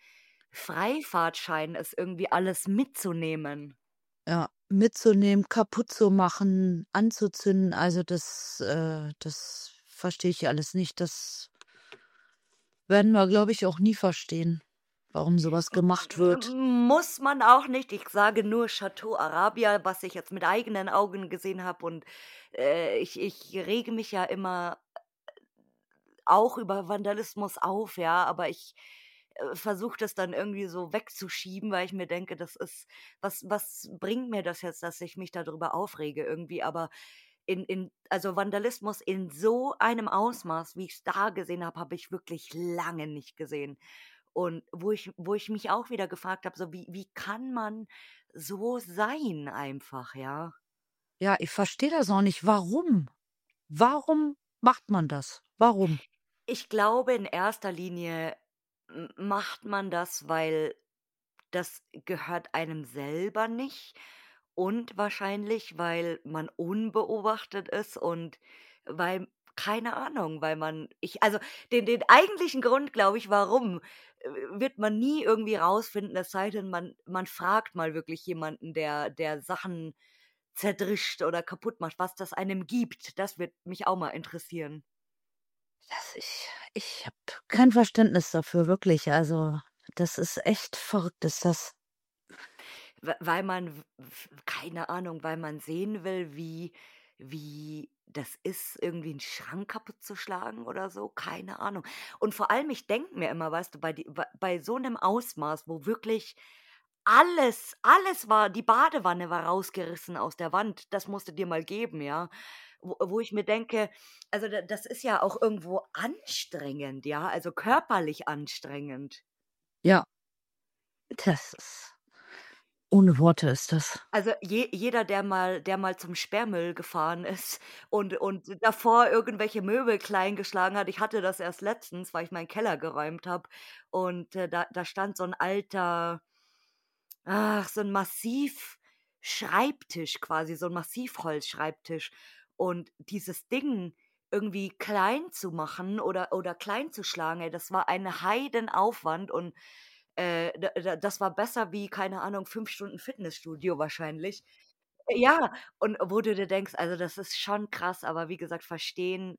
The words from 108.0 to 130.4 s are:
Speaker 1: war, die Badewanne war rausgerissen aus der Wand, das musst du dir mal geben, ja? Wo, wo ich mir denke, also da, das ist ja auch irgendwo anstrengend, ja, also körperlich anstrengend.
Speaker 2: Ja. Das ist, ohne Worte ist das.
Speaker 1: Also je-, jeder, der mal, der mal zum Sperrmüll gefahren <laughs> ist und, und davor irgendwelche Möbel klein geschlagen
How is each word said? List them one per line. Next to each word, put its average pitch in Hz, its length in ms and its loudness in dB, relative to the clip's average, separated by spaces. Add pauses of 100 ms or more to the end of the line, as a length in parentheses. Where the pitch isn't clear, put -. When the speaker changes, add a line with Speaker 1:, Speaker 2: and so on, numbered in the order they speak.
Speaker 1:
war, 214 220 6
die 208 120 -4
Badewanne 220 680 4
war 170 160 -2
rausgerissen 175 680 -4
aus 139 200 -4
der 165 160 -4
Wand, 196 420 -2
das 196 140 -4
musst 202 200 -10
du 180 40 -12
dir 180 140 -4
mal 165 180 -2
geben, 185 380 -6
ja? 156 260 -4 (540)
Wo, 180 180 -8
wo 202 200 0
ich 226 120 -6
mir 208 120 -2
denke, 220 460 0 (400)
also 214 180 -2
da, 202 140 -4
das 202 240 -8
ist - 160 -12
ja 220 200 2
auch 190 200 0
irgendwo 190 400 0 (120)
anstrengend, 143 1120 -8
ja, 147 220 -2
also 165 240 -4
körperlich 208 760 0
anstrengend. 143 920 -10 (640)
Speaker 2:
Ja. 175 200 6 (1120)
Das - 380 0
ist, - 420 -18 (920)
ohne 185 280 10
Worte 160 320 8
ist - 220 0
das. - 280 0 (140)
Speaker 1:
Also 214 180 2 (100)
je-, 226 300 0
jeder, 226 320 0
der 196 180 0
mal, 185 400 0
der 190 160 -2
mal 185 180 -2
zum 175 200 -10
Sperrmüll 190 580 -2
gefahren 170 500 -2
<laughs> - 0 -
ist - 360 -6 (300)
und, 202 300 0
und 190 420 -4
davor 226 460 6
irgendwelche 214 540 0
Möbel 226 360 2
klein 196 380 0
geschlagen 190 400 0